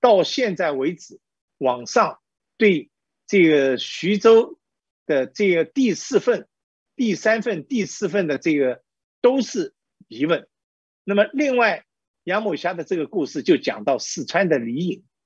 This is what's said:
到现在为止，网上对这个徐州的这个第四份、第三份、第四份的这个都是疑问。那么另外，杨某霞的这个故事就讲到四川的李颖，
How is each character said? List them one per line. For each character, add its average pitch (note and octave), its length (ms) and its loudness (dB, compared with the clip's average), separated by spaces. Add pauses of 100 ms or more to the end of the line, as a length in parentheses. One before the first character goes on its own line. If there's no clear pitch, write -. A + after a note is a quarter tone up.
到 G#3 220 6
现 G#3+ 340 -2
在 D#3+ 160 -2
为 C#3 200 -2
止， - 280 -20 (360)
网 B2 280 -2
上 - 340 0 (380)
对 F#3+ 320 2 (380)
这 F#3 200 4
个 C3+ 300 2
徐 F#3+ 400 -4
州 A3+ 420 4 (460)
的 C3+ 200 0
这 F#3+ 300 0
个 E3 80 2
第 A#3+ 300 0
四 - 260 -2
份、 - 300 -2 (480)
第 A3+ 180 0
三 A3 260 0
份、 F#3+ 240 -6
第 A3 200 -2
四 - 240 -8
份 F3+ 180 -2
的 C#3+ 100 -2
这 D#3 200 0
个 B2+ 260 -2 (380)
都 C4 180 4
是 G3+ 340 -4 (360)
疑 A#2+ 160 -4
问。 E3 240 -2 (560)
那 G3 100 -2
么 G3+ 160 4
另 C4+ 240 0
外， G#3+ 300 0 (400)
杨 G3 180 -2
某 F3+ 140 -4
霞 F3 160 -4
的 E3+ 100 -8
这 F3+ 140 -4
个 D3+ 100 -4
故 D#3+ 180 -2
事 C3+ 160 -8
就 D#3+ 140 4
讲 A2 300 -6
到 C3 140 0
四 - 260 -10
川 F3+ 240 -2
的 D3 100 2
李 A#2 160 -6
颖， E3+ 280 -4 (220)